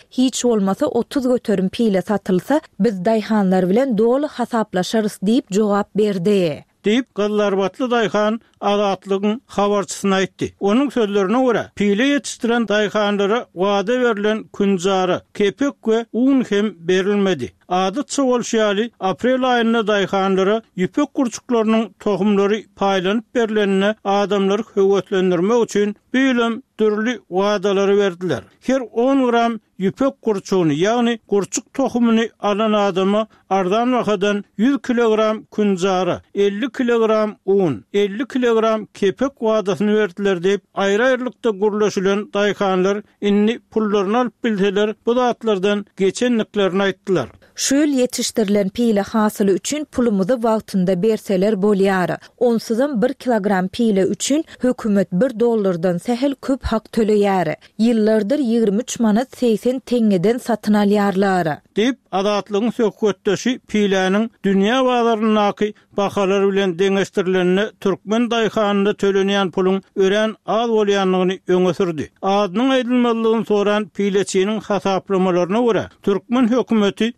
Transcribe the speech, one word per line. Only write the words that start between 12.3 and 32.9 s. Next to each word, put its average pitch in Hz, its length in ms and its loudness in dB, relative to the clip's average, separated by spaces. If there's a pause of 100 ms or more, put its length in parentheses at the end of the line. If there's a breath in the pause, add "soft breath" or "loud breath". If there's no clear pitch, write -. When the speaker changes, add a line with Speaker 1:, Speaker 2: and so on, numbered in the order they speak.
Speaker 2:
daýhanlara 202 840 0
wada 202 480 -2
berilen 214 420 -2 (100)
künjary, 185 680 0 (140)
kepek 208 420 -2 (100)
we 226 280 0
un 262 360 2
hem 208 240 0 (140)
berilmedi. 185 640 0 (160)
Adytça 190 540 -2
bolşýaly, 226 800 0
aprel 240 420 0 (120)
aýynda 233 340 2
daýhanlara 196 760 0 (160)
ýüpek 185 400 0
gurçuklarynyň 226 720 0 (100)
tohumlary 202 680 0 (140)
paýlanyp 196 460 0 (100)
berilenine 208 680 0
adamlary 202 600 0 (120)
höwetlendirmek 196 880 2
üçin 208 300 -2 (180)
bu 254 40 0
ýylym 240 440 0 (180)
dürli 214 400 0 (100)
wadalary 196 680 0
berdiler. 175 460 -2 (180)
Her 262 200 0 (100)
on 262 340 2
gram 233 340 0 (200)
ýüpek 226 420 0
gurçugyny, 185 520 0
ýagny 226 540 0
gurçuk - 460 -2
tohumyny 233 560 0 (100)
alan 208 340 -2
adama 202 540 0 (220 soft breath)